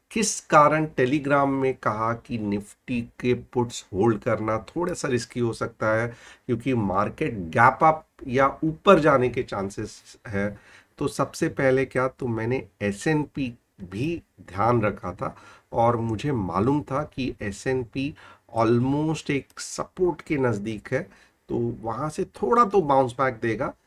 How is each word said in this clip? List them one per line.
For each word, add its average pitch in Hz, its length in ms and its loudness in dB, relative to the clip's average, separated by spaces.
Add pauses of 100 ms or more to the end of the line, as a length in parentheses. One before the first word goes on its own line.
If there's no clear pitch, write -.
(120)
किस 220 300 -2
कारण 156 460 4 (120)
Telegram 139 480 2
में 135 260 0
कहा 113 400 -2
कि 117 240 -8
निफ्टी 104 640 -6
के 123 320 -2
पुट्स 120 600 -4
होल्ड 107 260 4
करना 110 380 -2
थोड़ा 175 360 -4
सा - 140 -6
रिस्की 123 320 -4
हो 117 140 0
सकता 110 480 -2
है 117 60 -2 (380)
क्योंकि 123 280 -2
मार्केट 107 600 -2
गैप 113 500 2
अप 160 240 2 (200)
या 135 360 2
ऊपर 160 360 6
जाने 135 300 4
के 120 140 -4
चांसेस 101 720 -8 (100)
है। 101 320 -4 (380)
तो 147 100 -2
सबसे - 420 -4
पहले 131 360 2
क्या, 131 220 -2
तो 131 200 -6
मैंने 117 400 -2 (140)
एसएनपी 135 720 -2 (280)
भी 120 420 -6 (180)
ध्यान 107 400 0
रखा 98 320 -4
था - 240 -8 (360)
और 117 220 2
मुझे 113 360 -4
मालूम 110 500 0
था 139 220 -6
कि 131 380 -6
एसएनपी 131 760 -4 (420)
almost 131 720 2
एक 139 180 -4 (100)
सपोर्ट - 640 -4
के 156 160 -4
नज़दीक 110 560 -2
है, 151 160 -4 (400)
तो 131 80 -4 (240)
वहाँ 113 280 -6
से 185 160 -6
थोड़ा 233 400 2
तो 196 160 2
बाउंस 135 300 2
बैक 131 220 0
देगा, 117 400 -4 (140)